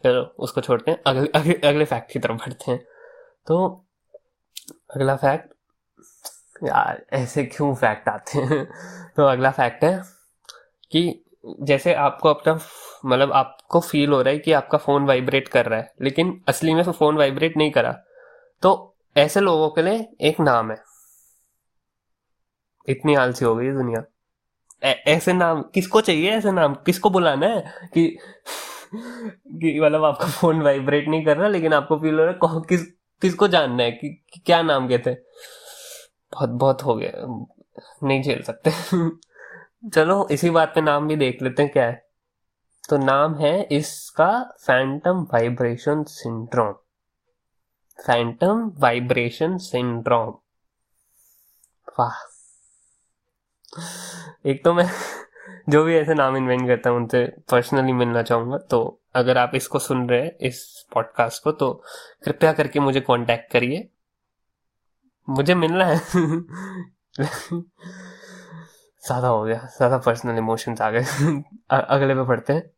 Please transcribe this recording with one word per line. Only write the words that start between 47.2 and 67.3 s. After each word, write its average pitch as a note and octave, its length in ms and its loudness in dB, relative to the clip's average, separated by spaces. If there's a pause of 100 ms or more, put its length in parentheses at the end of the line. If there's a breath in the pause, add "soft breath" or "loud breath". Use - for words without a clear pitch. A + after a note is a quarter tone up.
Phantom E3+ 720 0
Vibration B2 840 0
Syndrome। A#2+ 720 -2 (1700)
वाह, - 320 -4 (2250 loud breath)
एक C3+ 180 -2
तो E3+ 100 4
मैं F3 180 2 (800 loud breath)
जो D3+ 120 8
भी E3 120 2
ऐसे D#3 180 2
नाम C3+ 240 2
invent B2+ 300 0
करता A#2+ 220 2
है, A#2+ 60 2
उनसे A#2+ 380 0 (160)
personally C3 440 2
मिलना A#2+ 300 0
चाहूँगा। A#2+ 340 -2
तो - 440 -2 (140)
अगर B2+ 220 2
आप B2 180 0
इसको C3 240 -4
सुन B2+ 300 -4
रहे B2 120 2
हैं, E3 160 -8
इस - 560 -10
podcast A2+ 500 -2
को, D3+ 80 0
तो C#3 320 -4 (400 loud breath)
कृपया - 300 2
करके D3 260 -2
मुझे C3+ 220 0
contact A#2+ 500 0
करिए। B2+ 380 -2 (1400)
मुझे C#3+ 260 2
मिलना F3 300 2
है। E3 120 2
<laughs> - 140 -6 (3000 loud breath)